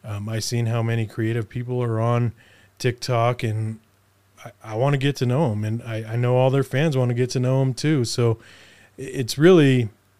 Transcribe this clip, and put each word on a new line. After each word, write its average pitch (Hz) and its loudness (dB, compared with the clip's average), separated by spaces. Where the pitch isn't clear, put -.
um, 104 -8
I 110 -4
seen 120 -2
how 113 -2
many 113 -2
creative 113 -4
people 123 -6
are 113 -2
on 120 0
TikTok, 120 -2
and 110 -4
I, - -18
I 107 -10
wanna 139 0
get 139 -2
to 127 -2
know 127 0
'em, 104 -4
and 113 -4
I, 110 -8
I - -4
know 123 2
all 131 4
their 139 2
fans 139 0
wanna 123 0
get 123 0
to 135 -2
know 131 2
'em 131 0
too. 147 0
So 117 0
i-, - -14
it's - -6
really 139 6